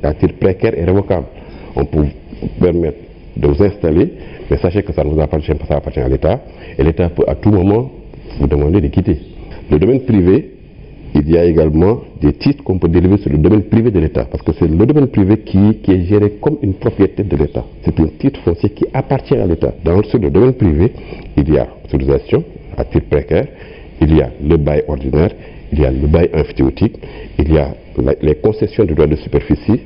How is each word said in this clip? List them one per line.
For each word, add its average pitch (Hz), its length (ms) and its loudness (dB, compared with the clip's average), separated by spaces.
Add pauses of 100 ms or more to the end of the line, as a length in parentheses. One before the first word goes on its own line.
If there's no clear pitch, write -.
à 78 100 -2
titre - 260 -2
précaire 98 380 0
et 82 60 -2
révocable. 90 440 0 (500)
On 69 80 0
peut 78 140 -2
vous - 500 -4 (100)
permettre 85 380 0 (400)
de 73 100 0
vous 73 160 2
installer, 90 480 2 (400)
mais - 60 0
sachez 95 260 0
que - 80 -6
ça 76 140 0
ne 73 40 -2
vous 78 120 0
appartient 78 320 -2
pas, 71 160 -6
ça 76 80 0
appartient 67 240 -4
à 65 80 0
l'État. 78 320 0 (360)
Et 69 60 2
l'État 82 260 2
peut - 180 -2
à - 80 -2
tout - 160 2
moment 104 380 2 (520)
vous 69 60 0
demander 73 340 2
de - 60 0
quitter. - 320 0 (520)
Le 76 80 4
domaine 123 220 2
privé, 101 500 2 (680)
il 76 120 0
y 85 80 4
a 85 80 4
également 82 560 2 (200)
des 73 120 2
titres - 280 -2
qu'on 92 160 -2
peut 90 120 0
dériver 90 280 4
sur - 140 -2
le 73 60 2
domaine 78 260 4
privé 113 260 2
de 95 100 2
l'État, 73 260 -2
parce - 180 -8
que 82 80 -2
c'est - 160 0
le 82 180 4
domaine 143 220 4
privé 104 380 2
qui, 101 360 4
qui - 100 0
est 92 100 4
géré 104 400 2
comme 151 200 0
une 98 120 0
propriété - 500 0
de 78 140 -2
l'État. 69 260 -2 (200)
C'est 80 180 0
un 80 60 4 (120)
titre 139 220 0
foncier - 300 0
qui - 120 -4 (100)
appartient 135 420 -2
à 107 120 0
l'État. 80 260 0 (120)
Dans, 90 180 2
sur - 160 0
le 78 100 0
domaine 110 240 4
privé, 87 380 2 (460)
il 73 160 2
y 71 40 4
a 62 100 0 (180)
autorisation 69 580 0 (340)
à - 60 -4
titre - 260 -2
précaire, 85 380 0 (540)
il 78 120 4
y 76 80 6
a 65 80 -2 (160)
le 80 120 4
bail 73 320 0
ordinaire, 71 420 0 (400)
il 73 80 -2
y 71 60 4
a 65 60 0
le 67 140 -2
bail 82 300 4
emphytéotique, 71 600 0 (440)
il 73 140 2
y 78 60 4
a 69 140 -2 (300)
la, 65 180 2
les 76 140 2
concessions 107 480 -2
de 78 100 0
droits 76 140 4
de 76 80 2
superficie - 720 -2